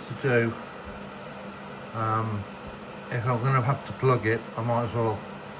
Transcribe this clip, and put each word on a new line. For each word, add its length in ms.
to 80
do, 260
um, 500
if 160
I'm 160
gonna 180
have 260
to 80
plug 320
it, 140
I 60
might 220
as 100
well 240